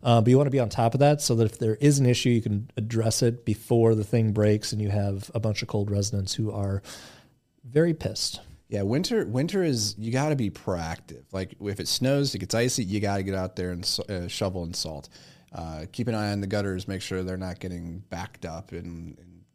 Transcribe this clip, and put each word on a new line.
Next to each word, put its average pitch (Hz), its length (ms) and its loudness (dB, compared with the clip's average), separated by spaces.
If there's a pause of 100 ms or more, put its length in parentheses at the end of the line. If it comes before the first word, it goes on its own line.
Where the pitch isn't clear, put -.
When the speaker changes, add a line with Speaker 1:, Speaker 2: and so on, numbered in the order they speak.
Speaker 1:
Uh, 120 200 6
but 110 80 6
you 127 80 8
wanna 143 120 4
be 135 100 2
on 117 100 0
top 117 240 2
of 127 80 2
that 147 200 6
so 123 140 2
that 113 100 4
if - 140 -4
there 110 160 0
is 139 240 6
an 135 60 6
issue, 123 240 4
you 120 120 4
can 104 360 -2
address 110 440 0
it 120 240 2
before 113 500 4
the 107 80 0
thing 110 280 2
breaks 107 400 4
and 107 100 -4
you 104 80 -2
have 101 460 -2
a 113 40 2
bunch 107 220 0
of - 60 -6
cold 104 240 -2
residents 101 420 0
who 107 180 -2
are 98 300 -2 (840)
very 156 280 4
pissed. - 460 -6 (300)
Speaker 2:
Yeah, 101 140 -2
winter, 170 420 0
winter 165 360 0
is, 120 360 0
you 110 140 -6
gotta 143 260 0
be 110 120 0
proactive. 82 760 -6 (100)
Like, 95 260 -6
if 101 220 -6
it 80 80 -6
snows, 139 440 0
it 98 60 -4
gets 92 160 -4
icy, 123 300 0
you 101 160 -2
gotta 101 220 0
get 95 120 -4
out 92 220 -4
there 90 140 -4
and 87 120 -8
s-, - 160 -2
uh, 90 300 -6
shovel 92 340 -4
and 85 120 -8
salt. 76 340 -8 (440)
Uh, 80 380 -10
keep 117 160 -4
an 117 80 -2
eye 107 160 -2
on 104 80 -2
the 98 80 -4
gutters, 98 400 -2
make 95 140 -6
sure 92 220 -4
they're 92 140 -4
not 92 220 -8
getting 87 400 -8 (100)
backed - 360 -10
up 82 260 -10
and, 85 480 -12
and 87 240 -20 (120)